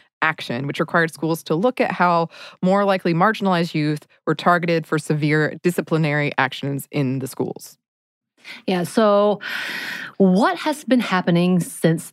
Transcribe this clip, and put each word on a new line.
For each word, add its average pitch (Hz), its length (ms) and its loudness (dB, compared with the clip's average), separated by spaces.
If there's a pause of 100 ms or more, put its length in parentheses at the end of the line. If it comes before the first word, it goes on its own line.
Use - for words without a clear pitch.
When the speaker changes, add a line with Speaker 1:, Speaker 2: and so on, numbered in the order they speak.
(220)
Speaker 1:
action, 143 460 -2
which 143 120 -6
required 165 320 0
schools 160 300 -4
to - 140 -2
look 240 260 0
at 226 100 0
how 175 380 2 (320)
more 196 240 2
likely 190 300 0
marginalized 185 580 0
youth 151 320 -2 (220)
were 160 80 0
targeted 170 500 0
for 156 140 -2
severe 151 640 0
disciplinary 156 720 0
actions 135 540 -4
in 135 260 -2
the 131 80 -6
schools. - 540 -8 (880)
Speaker 2:
Yeah, 180 160 0
so 208 560 2 (800)
what 208 400 4
has 302 260 -4
been 247 160 2
happening 180 600 2
since 165 520 -2